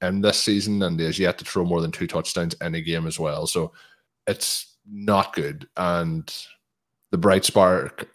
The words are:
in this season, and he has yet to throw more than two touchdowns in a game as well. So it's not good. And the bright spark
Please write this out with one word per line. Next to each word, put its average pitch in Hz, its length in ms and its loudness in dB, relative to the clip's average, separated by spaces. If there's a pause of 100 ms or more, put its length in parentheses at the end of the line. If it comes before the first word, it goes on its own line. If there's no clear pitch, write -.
in 95 180 0
this 101 160 4
season, 101 460 0
and 85 160 0
he 82 60 0
has 80 120 -2
yet 90 220 2
to - 60 -16
throw 90 200 -2
more 87 160 2
than 80 100 -2
two - 140 -4
touchdowns 85 560 -4
in 82 140 -4
a 82 60 -4
game 82 260 -2
as 78 120 -6
well. 78 280 -2
So 80 240 -2 (560)
it's - 480 -4 (160)
not 101 420 2
good. 76 340 -6 (100)
And 85 540 -2 (800)
the 95 60 0
bright 95 280 4
spark 90 680 4